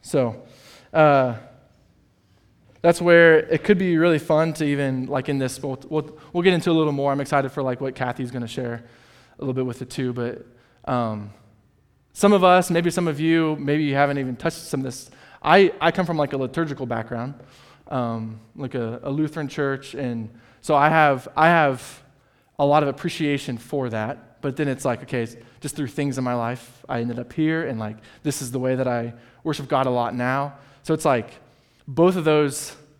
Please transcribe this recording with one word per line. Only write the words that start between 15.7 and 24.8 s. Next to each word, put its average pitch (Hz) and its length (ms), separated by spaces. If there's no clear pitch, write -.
I 165 120
come 175 160
from, 170 100
like, 147 160
a 139 60
liturgical 135 480
background, 120 480
um, 113 520
like 131 180
a, 120 280
a 143 80
Lutheran 151 380
church, 139 460
and 117 360
so 156 120
I 147 140
have, 151 480
I 156 120
have 147 540
a 143 60
lot 147 180
of 143 60
appreciation 143 680
for 131 320
that. 113 500
But 135 160
then 151 120
it's 131 180